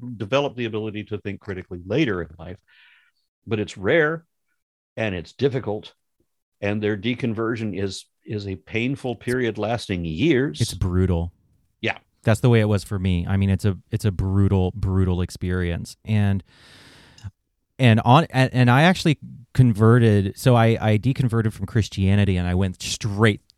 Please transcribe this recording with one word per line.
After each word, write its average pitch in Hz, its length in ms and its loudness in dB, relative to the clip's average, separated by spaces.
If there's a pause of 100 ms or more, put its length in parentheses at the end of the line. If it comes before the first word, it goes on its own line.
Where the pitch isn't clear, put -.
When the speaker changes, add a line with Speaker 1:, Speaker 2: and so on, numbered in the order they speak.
(200)
Speaker 1:
developed 120 380 -2
the 123 100 -6
ability 107 380 -8
to 104 140 -10
think 98 220 -10
critically 92 460 -12
later 104 360 -2
in 80 60 -12 (100)
life, 85 200 -16 (880)
but 104 140 -4
it's - 160 -8
rare 151 480 0 (720)
and 110 180 -4
it's 85 180 -10
difficult, 117 640 -6 (680)
and 104 200 -4
their 107 140 -2
deconversion 110 840 -6
is, 98 280 -8 (180)
is 101 220 -10
a 95 100 -8
painful 120 600 -6
period 120 420 -4
lasting 104 480 -4
years. 135 540 0
Speaker 2:
It's 117 140 -4
brutal. 90 580 -2 (500)
Speaker 1:
Yeah. 107 160 -4 (240)
Speaker 2:
That's - 180 2
the 131 80 4
way 117 120 6
it 107 80 2
was 104 160 0
for 104 140 -6
me. 90 280 0
I 95 100 -2
mean, 98 140 2
it's 95 140 0
a, 98 120 0 (140)
it's - 140 -4
a 107 80 0
brutal, 95 640 2
brutal 95 480 0
experience. 90 840 -4
And, 101 380 0 (1400)
and 113 260 6
on, 139 260 6
and, 131 220 0
and 123 180 4
I 131 120 4
actually 170 360 2 (360)
converted. 110 840 4
So 127 160 4
I, 113 260 4
I 107 180 2
deconverted 117 540 -2
from 95 140 -8
Christianity 98 720 2
and 87 100 -2
I 90 80 0
went 92 280 -2
straight 104 580 0 (180)